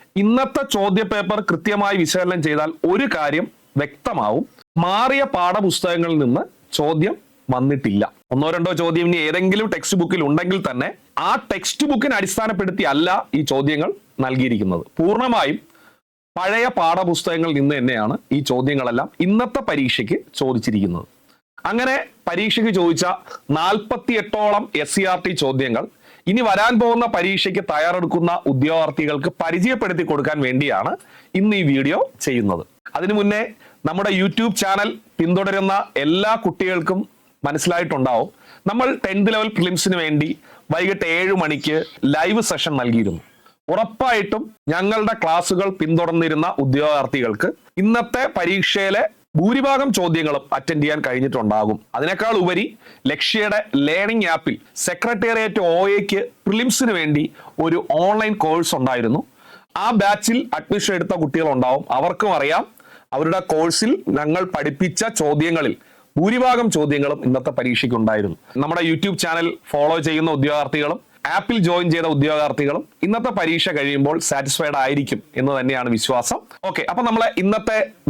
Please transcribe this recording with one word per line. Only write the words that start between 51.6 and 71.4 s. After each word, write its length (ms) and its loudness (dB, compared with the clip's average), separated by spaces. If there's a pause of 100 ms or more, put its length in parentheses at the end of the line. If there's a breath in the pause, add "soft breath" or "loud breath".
അതിനേക്കാൾ 460 -2
ഉപരി 220 0 (460 loud breath)
ലക്ഷ്യയുടെ 480 -2 (280)
ലേണിംഗ് 480 0
ആപ്പിൽ 200 -2 (300 loud breath)
സെക്രട്ടേറിയറ്റ് 840 -2
ഒ 100 4 (160)
എക്ക് 240 -2 (260)
പ്രിലിംസിന് 520 0
വേണ്ടി 260 0 (400 loud breath)
ഒരു 160 2 (220)
ഓൺലൈൻ 420 2
കോഴ്സ് 340 0
ഉണ്ടായിരുന്നു. 440 0 (640 loud breath)
ആ 20 0 (160)
ബാച്ചിൽ 360 2 (200)
അഡ്മിഷൻ 400 -2
എടുത്ത 240 -2
കുട്ടികളുണ്ടാവും, 640 2 (140)
അവർക്കും 400 0
അറിയാം 260 0 (520 loud breath)
അവരുടെ 240 0 (140)
കോഴ്സിൽ 380 2 (260)
ഞങ്ങൾ 260 0 (100)
പഠിപ്പിച്ച 500 -2 (180)
ചോദ്യങ്ങളിൽ 540 0 (420 soft breath)
ഭൂരിഭാഗം 480 4 (100)
ചോദ്യങ്ങളും 500 0
ഇന്നത്തെ 320 0
പരീക്ഷയ്ക്ക് 420 0
ഉണ്ടായിരുന്നു. 380 0 (240 loud breath)
നമ്മുടെ 280 -2
YouTube 340 -2
ചാനൽ 240 0 (240)
ഫോളോ 260 2 (100)
ചെയ്യുന്ന 300 0
ഉദ്യോഗാർത്ഥികളും 640 0 (340 soft breath)
ആപ്പിൽ 220 0 (100)